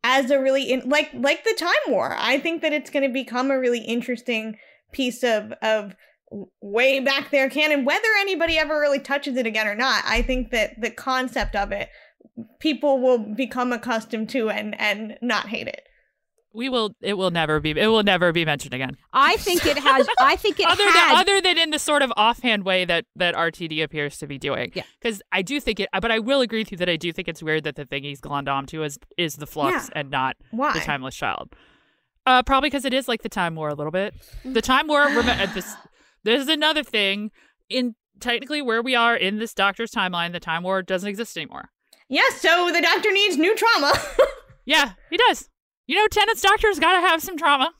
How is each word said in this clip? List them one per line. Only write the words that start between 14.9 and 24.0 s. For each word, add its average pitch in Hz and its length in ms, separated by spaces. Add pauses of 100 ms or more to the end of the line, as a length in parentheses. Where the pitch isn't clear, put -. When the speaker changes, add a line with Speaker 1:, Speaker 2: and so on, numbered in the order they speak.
Speaker 1:
not 220 280
hate - 200
it. - 140 (720)
Speaker 2:
We 240 140
will, 226 320
it 202 140
will 190 160
never 156 300
be, 156 100
it 156 180
will 220 140
never 180 300
be 170 120
mentioned 147 300
again. 131 220 (160)
Speaker 3:
I 302 260
think 349 280
it 285 120
has, 262 280 (120)
I 302 180
think 392 240
it 339 60
Speaker 2:
<laughs> 339 40
Other 370 180
Speaker 3:
had 339 220
Speaker 2:
than, 311 80
other 381 220
than 349 180
in 330 120
the 302 80
sort 294 240
of 247 140
offhand 220 480
way 185 200
that, 170 220 (100)
that 175 180
R 165 160
T 160 180
D 156 140
appears 147 360